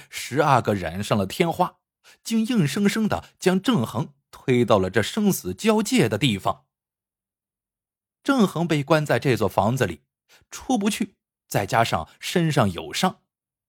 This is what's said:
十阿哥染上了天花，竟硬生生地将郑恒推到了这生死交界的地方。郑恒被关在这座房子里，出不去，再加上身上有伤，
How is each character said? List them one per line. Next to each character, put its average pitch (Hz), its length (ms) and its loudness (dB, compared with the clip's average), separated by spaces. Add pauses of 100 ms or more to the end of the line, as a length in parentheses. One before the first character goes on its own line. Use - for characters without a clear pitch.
(120)
十 - 300 -4
阿 143 200 4
哥 107 140 0
染 87 280 -6
上 113 140 0
了 98 80 0
天 170 260 -2
花， - 280 -4 (440)
竟 226 220 -2
硬 220 220 2
生 202 200 0
生 202 200 0
地 - 200 -4 (120)
将 185 200 2
郑 185 240 2
恒 - 300 -6 (180)
推 120 340 0
到 107 140 4
了 92 100 0
这 104 140 0
生 202 280 0
死 90 220 -6
交 214 300 0
界 208 260 2
的 107 80 -2
地 101 220 0
方。 - 260 -6 (1600)
郑 262 240 2
恒 165 200 -4
被 147 160 0
关 151 220 2
在 135 140 2
这 120 180 2
座 101 100 0
房 104 300 0
子 123 80 2
里， - 160 -8 (480)
出 - 300 -2
不 202 100 0
去， - 260 -6 (320)
再 101 200 -2
加 117 160 2
上 87 260 -4 (100)
身 165 320 0
上 120 200 2
有 80 200 -10
伤， - 300 -2 (480)